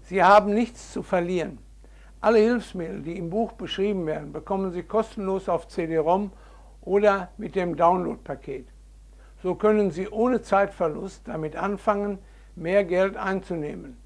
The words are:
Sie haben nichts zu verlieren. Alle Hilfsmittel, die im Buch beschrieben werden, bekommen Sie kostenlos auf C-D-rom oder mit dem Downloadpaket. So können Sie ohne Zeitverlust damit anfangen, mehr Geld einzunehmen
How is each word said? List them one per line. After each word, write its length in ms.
Sie 240
haben 300
nichts 380
zu 100
verlieren. 560
Alle 160
Hilfsmittel, 640
die 160
im 100
Buch 240
beschrieben 540
werden, 260
bekommen 400
Sie 100
kostenlos 680
auf 180
C-D-rom 640
oder 560
mit 180
dem 220
Downloadpaket. 880
So 120
können 360
Sie 180
ohne 320
Zeitverlust 880
damit 260
anfangen, 640
mehr 300
Geld 340
einzunehmen 880